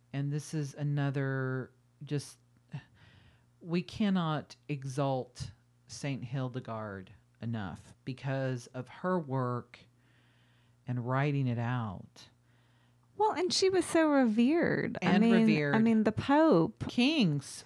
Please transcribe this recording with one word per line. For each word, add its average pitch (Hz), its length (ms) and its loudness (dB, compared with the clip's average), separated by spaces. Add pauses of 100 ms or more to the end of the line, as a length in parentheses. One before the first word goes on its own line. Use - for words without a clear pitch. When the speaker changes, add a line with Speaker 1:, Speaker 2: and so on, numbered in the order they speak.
(120)
Speaker 1:
And 143 200 -4
this 147 220 -6
is 147 200 -4
another, 135 960 -2 (340)
just, 143 340 -6 (1200)
we 175 220 -4
cannot 175 760 -2 (120)
exalt 135 800 -4 (360)
Saint 135 380 -8
Hildegard 113 840 -8 (300)
enough 107 380 -6 (260)
because 131 720 -6
of 127 140 -10
her 180 300 -4
work 127 600 -4 (1120)
and 123 180 -6
writing 139 400 0
it 120 120 -2
out. 117 640 -6 (920)
Speaker 2:
Well, 415 160 2
and 349 200 -2
she 381 160 2
was 370 160 2
so 320 240 4
revered. 269 920 2
I 180 40 -2
Speaker 1:
And 196 180 6
Speaker 2:
mean, 233 80 6 (140)
Speaker 1:
revered. 147 280 2
Speaker 2:
I 220 60 4
mean, 220 240 4
the 214 80 2
Pope. 277 760 4
Speaker 1:
Kings 240 760 0